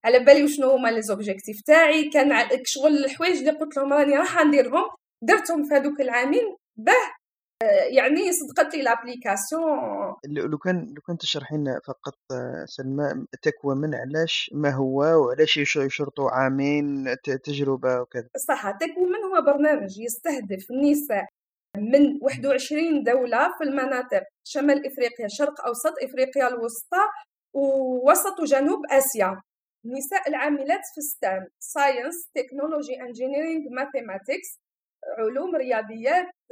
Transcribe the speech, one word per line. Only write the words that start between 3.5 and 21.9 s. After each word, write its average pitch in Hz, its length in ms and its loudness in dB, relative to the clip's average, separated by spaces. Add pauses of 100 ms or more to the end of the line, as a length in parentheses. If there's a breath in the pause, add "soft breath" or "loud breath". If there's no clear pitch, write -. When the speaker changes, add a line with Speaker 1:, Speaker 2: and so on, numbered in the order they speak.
Speaker 1:
قلت 302 260 -4
لهم 277 160 0
راني 285 240 4
راح 320 280 2
نديرهم 285 380 4 (400)
درتهم 330 400 2
في 294 120 0
هذوك 277 260 0
العامين 269 540 0 (220)
باه، 233 160 2 (720)
آه، 202 200 4
يعني 285 480 4
صدقت 302 440 0
لي 285 60 -2
لابليكاسيون. 247 880 -2 (580)
Speaker 2:
لو، 147 180 -6
لو 151 120 -4
كان، 175 380 -4
لو 143 120 -20
كان 170 100 -6
تشرحي 151 400 -6
لنا 139 300 -2
فقط، 143 260 -12 (180)
آه، 123 340 -8
سلمى، 139 600 -6 (160)
تكوى 139 340 -2
من 147 200 -4
علاش، 147 580 -4
ما 143 180 0
هو 131 260 -2
وعلاش 151 600 4
يش-، 143 280 0
يشرطوا 139 460 -2
عامين 135 920 0
ت-، 131 200 -4
تجربة 131 580 -2
وكذا؟ 120 260 -8 (200)
Speaker 1:
صح، 208 240 -2
تكوى 330 340 -2
من 403 180 -2
هو 370 220 0
برنامج 277 540 2
يستهدف 226 720 -8
النساء 277 540 0 (520)
من 247 440 4